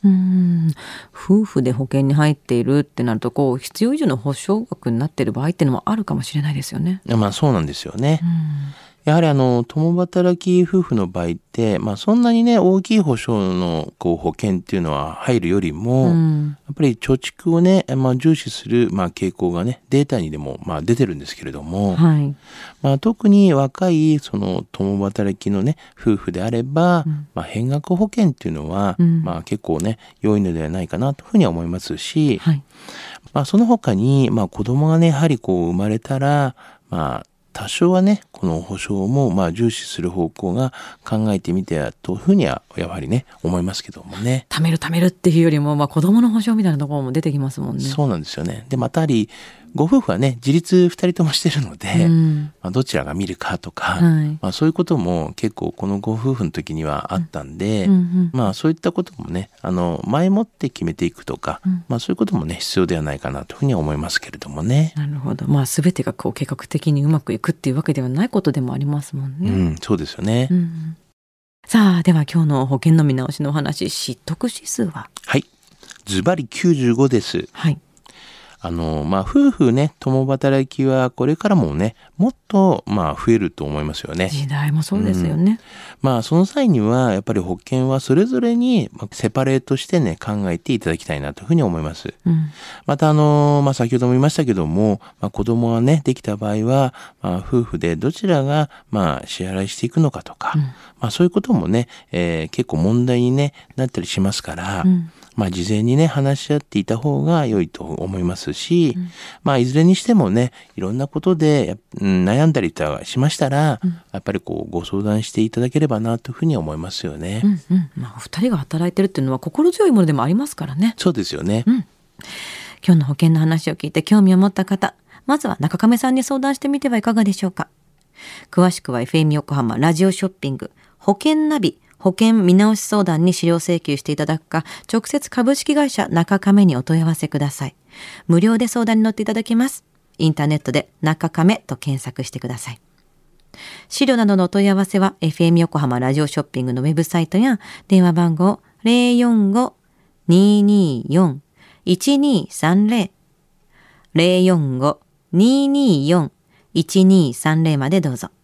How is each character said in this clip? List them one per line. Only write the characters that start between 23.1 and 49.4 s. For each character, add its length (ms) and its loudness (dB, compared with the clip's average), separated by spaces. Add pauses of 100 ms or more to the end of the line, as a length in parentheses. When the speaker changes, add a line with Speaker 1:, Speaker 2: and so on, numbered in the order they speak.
Speaker 2:
に 240 6
若 340 0
い、 300 4
そ 180 -8
の、 360 -4
共 300 -2
働 320 -2
き 160 -6
の 120 0
ね、 160 -2 (200)
夫 180 0
婦 160 -6
で 100 -4
あ 80 -2
れ 120 -2
ば、 440 0
Speaker 1:
う 20 -2
ん。 260 -6
Speaker 2:
ま 80 -6
あ、 40 -6
変 220 -4
額 280 -2
保 180 0
険 180 2
っ 20 -
て 120 -10
い 40 -2
う 40 -4
の 140 -8
は、 300 -2
Speaker 1:
う 60 4
ん。 180 4
Speaker 2:
ま 160 -4
あ、 40 -10
結 200 -6
構 160 -2
ね、 200 -2 (220)
良 160 2
い 60 2
の 100 -2
で 100 -4
は 60 -4
な 140 -6
い 60 -8
か 100 -6
な 160 -2
と 100 -20
い 40 -20
う 20 -20
ふ 60 -16
う 20 6
に 60 6
は 60 2
思 120 -4
い 40 -6
ま 140 -6
す 160 -8
し、 460 -2
Speaker 1:
は 100 2
い。 100 0 (720)
Speaker 2:
ま 100 0
あ、 40 0
そ 100 0
の 80 6
他 300 2
に、 360 4
ま 120 0
あ、 60 -2
子 160 -6
供 240 0
が 100 4
ね、 80 6
や 80 4
は 120 0
り 120 0
こ 260 0
う、 40 0
生 40 -2
ま 160 0
れ 100 0
た 200 -4
ら、 360 0 (360)
ま 320 -4
あ、 40 -20 (280)
多 120 -12
少 240 2
は 120 4
ね、 180 2 (100)
こ 160 -8
の 140 -2
保 180 -10
証 300 -4
も、 240 2
ま 140 0
あ、 60 -2
重 160 0
視 160 -6
す 160 -10
る 100 -4
方 200 -2
向 240 -6
が 180 -2 (320)
考 280 -2
え 80 0
て 120 -4
み 120 -2
て 160 -4
は 100 -4
と 220 -10
い 20 -2
う 40 -10
ふ 100 -4
う 80 6
に 100 2
は、 160 -4 (140)
や 100 -6
は 140 -10
り 80 -8
ね、 180 -2 (160)
思 160 -2
い 60 -2
ま 100 -6
す 80 -10
け 80 -18
ど 140 -20
も 140 -16
ね。 300 -2
Speaker 1:
貯 120 -4
め 100 2
る 80 0
貯 120 -8
め 100 0
る 60 4
っ 40 4
て 200 0
い 80 4
う 20 6
よ 100 4
り 80 2
も、 160 0
ま 120 0
あ、 20 -4
子 120 0
供 200 4
の 100 4
保 100 0
証 140 0
み 80 0
た 60 2
い 40 2
な 60 0
と 80 -2
こ 80 -6
ろ 80 -2
も 80 -4
出 100 -2
て 120 -2
き 80 -2
ま 100 -2
す 100 -12
も 120 -6
ん 40 -6
ね。 60 -4
Speaker 2:
そ 220 -2
う 40 2
な 60 0
ん 60 -4
で 80 -10
す 60 -12
よ 100 -6
ね。 240 -8
で、 80 -2
ま 140 -2
た、 100 0
や 20 2
は 40 0
り、 220 2 (460)